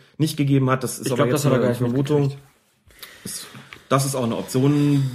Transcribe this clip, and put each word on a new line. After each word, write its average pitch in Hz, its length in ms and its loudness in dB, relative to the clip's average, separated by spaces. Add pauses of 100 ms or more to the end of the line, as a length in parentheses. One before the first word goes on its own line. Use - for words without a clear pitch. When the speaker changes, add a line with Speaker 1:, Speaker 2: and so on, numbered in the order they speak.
(180)
Speaker 1:
nicht 156 180 -2
gegeben 139 360 2
hat. 131 120 0
Das 117 160 -6
ist - 60 -6
Speaker 2:
Ich 123 80 -2
Speaker 1:
aber 120 100 -2
Speaker 2:
glaub, 120 40 0
Speaker 1:
jetzt 143 180 0
Speaker 2:
das - 0 -
hat 139 60 2
er 135 40 4
Speaker 1:
eine 117 80 2
Speaker 2:
gar - 60 2
nicht 120 80 -2
Speaker 1:
Vermutung. 139 460 0
Speaker 2:
mitgekriegt. 135 200 -4 (800)
Speaker 1:
Ist, - 240 -12 (400)
das 139 180 2
ist 139 100 -4
auch 131 80 -2
eine 113 120 -2
Option, 143 800 2